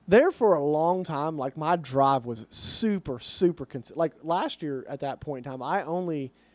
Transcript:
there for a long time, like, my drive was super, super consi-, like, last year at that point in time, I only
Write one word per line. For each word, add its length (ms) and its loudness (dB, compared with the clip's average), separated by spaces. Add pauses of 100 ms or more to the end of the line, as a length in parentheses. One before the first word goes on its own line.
there 240 8
for 240 4
a 80 0
long 400 2
time, 340 -4
like, 200 -4
my 180 2
drive 520 2
was 220 -8
super, 720 -4
super 480 0
consi-, 300 -12
like, 160 0 (100)
last 400 -2
year 260 -6
at 120 -10
that 200 -6
point 240 -8
in 60 -10
time, 120 -10
I 200 0
only 500 -4 (220)